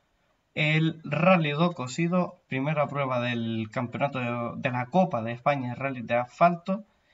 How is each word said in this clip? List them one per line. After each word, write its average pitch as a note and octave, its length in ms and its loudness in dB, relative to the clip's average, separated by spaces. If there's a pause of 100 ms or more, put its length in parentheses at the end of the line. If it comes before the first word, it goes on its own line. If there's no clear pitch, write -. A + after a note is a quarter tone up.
(560)
el D#3 500 2
Rally D#3+ 460 4
do E3 220 2
Cocido, E3+ 760 -2
primera C#3+ 380 0
prueba C3+ 340 -2
del A2+ 500 -2
campeonato B2+ 480 -2
de, A#2+ 420 -4
de B2+ 100 -2
la B2 160 -4
Copa F3+ 340 2
de A#2 100 -4
España B2+ 380 0
de A#2+ 60 -6
Rally C3 260 -6
de A#2 140 -2
Asfalto F3 680 0 (300)